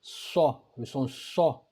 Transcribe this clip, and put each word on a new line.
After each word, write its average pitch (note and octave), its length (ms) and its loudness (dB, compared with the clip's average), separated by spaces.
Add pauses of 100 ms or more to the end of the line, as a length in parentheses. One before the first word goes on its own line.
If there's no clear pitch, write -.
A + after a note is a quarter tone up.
Sa, - 580 0 (180)
le A#2+ 80 -6
son C3+ 220 -2
sa - 540 0 (100)